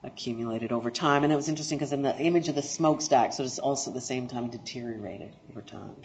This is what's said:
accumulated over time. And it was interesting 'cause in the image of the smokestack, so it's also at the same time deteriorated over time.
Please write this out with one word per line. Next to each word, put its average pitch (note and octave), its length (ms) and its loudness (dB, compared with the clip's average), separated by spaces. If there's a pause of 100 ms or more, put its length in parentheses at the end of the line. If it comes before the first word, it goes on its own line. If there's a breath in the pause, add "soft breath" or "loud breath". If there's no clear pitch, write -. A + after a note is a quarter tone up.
accumulated A#2 680 -4
over A#2 200 0
time. C#3+ 320 4
And D3+ 100 6
it - 20 6
was C#3 140 0
interesting D3+ 300 -2
'cause C#3+ 120 -2
in C#3 120 0
the C3+ 140 2
image E3 320 4
of C#3 60 0
the C#3+ 60 0
smokestack, C#3+ 720 4
so C#3+ 100 -4
it's C3 140 -6
also C3+ 320 0
at - 60 -6
the B2+ 60 -4
same B2+ 260 -4
time A#2+ 220 -4
deteriorated A2+ 840 -8 (160)
over - 120 -12
time. G2+ 440 -14